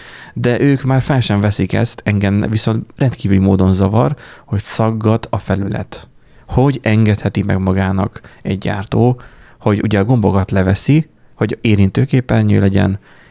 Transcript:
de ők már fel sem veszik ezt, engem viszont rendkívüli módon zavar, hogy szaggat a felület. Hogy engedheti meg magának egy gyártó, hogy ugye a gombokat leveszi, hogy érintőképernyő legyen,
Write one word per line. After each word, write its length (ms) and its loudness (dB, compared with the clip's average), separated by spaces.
de 260 0
ők 220 2
már 200 2
fel 180 0
sem 200 0
veszik 320 0
ezt, 320 -2
engem 460 0
viszont 360 -2
rendkívüli 440 0
módon 320 2
zavar, 440 0
hogy 160 -4
szaggat 680 -2
a 80 -4
felület. 680 -6
Hogy 360 0
engedheti 600 0
meg 160 -2
magának 640 -2
egy 160 -4
gyártó, 640 -2
hogy 220 0
ugye 160 0
a 60 2
gombokat 460 2
leveszi, 580 0
hogy 260 -4
érintőképernyő 1000 2
legyen, 380 2